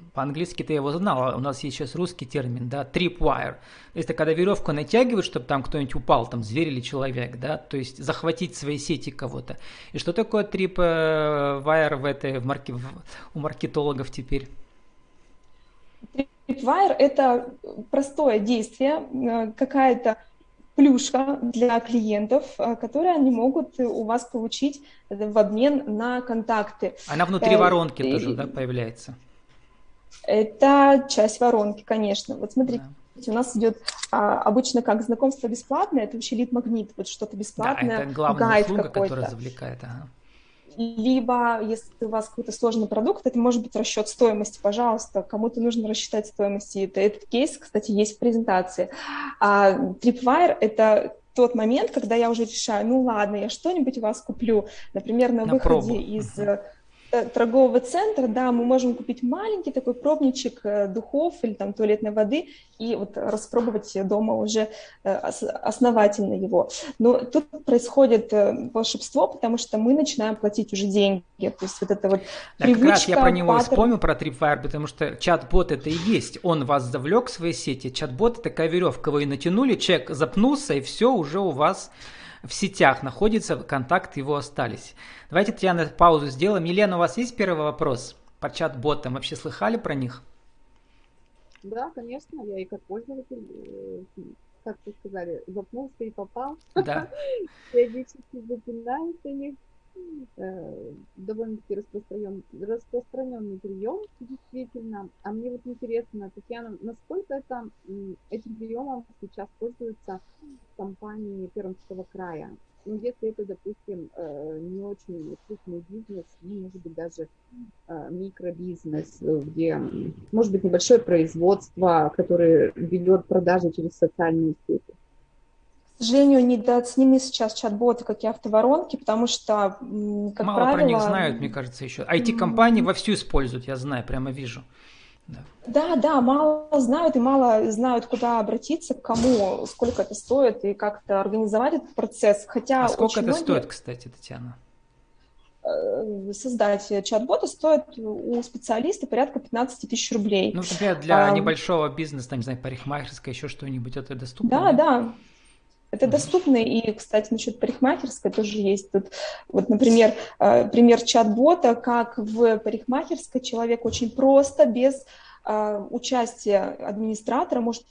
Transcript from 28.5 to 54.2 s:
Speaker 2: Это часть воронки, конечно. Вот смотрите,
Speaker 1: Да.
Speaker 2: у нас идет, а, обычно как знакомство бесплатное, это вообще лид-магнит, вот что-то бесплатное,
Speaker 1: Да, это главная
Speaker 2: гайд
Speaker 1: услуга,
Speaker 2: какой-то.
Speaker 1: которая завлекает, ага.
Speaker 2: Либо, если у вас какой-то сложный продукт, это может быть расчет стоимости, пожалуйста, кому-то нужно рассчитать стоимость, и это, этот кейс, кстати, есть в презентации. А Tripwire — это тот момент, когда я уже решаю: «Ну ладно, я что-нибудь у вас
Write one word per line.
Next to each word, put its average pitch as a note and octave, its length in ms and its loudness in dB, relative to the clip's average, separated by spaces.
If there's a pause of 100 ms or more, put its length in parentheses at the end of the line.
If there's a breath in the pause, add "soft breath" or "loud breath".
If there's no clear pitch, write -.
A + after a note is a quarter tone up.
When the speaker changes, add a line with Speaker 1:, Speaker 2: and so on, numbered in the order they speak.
Speaker 2:
Это C#4 840 6
часть G#3+ 320 2
воронки, G#3+ 420 2
конечно. G#3 540 -2
Вот G#3+ 160 -10
смотрите, B3+ 320 0 (320)
Speaker 1:
Да. B3 140 -8
Speaker 2:
у G#3+ 40 0
нас B3 220 -2
идет, A3+ 200 2 (340 loud breath)
а, - 320 2
обычно A#3+ 400 2
как D#4 200 2
знакомство A#3+ 460 -2
бесплатное, C4+ 560 -2
это G#3 120 -8
вообще A#3 200 -6
лид-магнит, A#3 600 -2
вот F#3+ 120 -8
что-то - 280 -10
бесплатное, A#3 640 -4
Speaker 1:
Да, - 40 -2
это C#3 100 -8
главная D3+ 360 0
Speaker 2:
гайд G#3 180 6
Speaker 1:
услуга, G3 180 0
Speaker 2:
какой-то. F#3+ 300 -2
Speaker 1:
которая C3 160 -4
завлекает, B2 540 -12
ага. B2 240 -14 (680 soft breath)
Speaker 2:
Либо, A#3 840 0
если A3 420 -6
у A3 40 -4
вас G#3+ 200 -4
какой-то - 220 -8
сложный A3 380 0
продукт, A#3 380 0
это B3 120 2
может A#3+ 240 4
быть - 140 -10
расчет G#3+ 320 -2
стоимости, G#3 520 0
пожалуйста, A3 600 -2
кому-то A3+ 380 -4
нужно A3+ 280 0
рассчитать G#3+ 380 -4
стоимость, G3+ 480 -4
и G3 120 -4
это, F#3+ 140 -4
этот G#3 280 0
кейс, C4 300 0
кстати, - 340 -4
есть G#3 240 2
в - 20 -20
презентации. G#3 720 0 (520 loud breath)
А G3+ 320 8 (280)
Tripwire — B3+ 600 4
это A3 540 4 (200)
тот B3 200 4
момент, A#3+ 380 0
когда A3+ 240 0
я A#3 140 4
уже A#3 140 0
решаю: G#3+ 420 -2
«Ну B3+ 160 4
ладно, G#3 340 0
я G#3 140 -4
что-нибудь D#4 480 -2
у - 20 -6
вас G#3+ 220 -2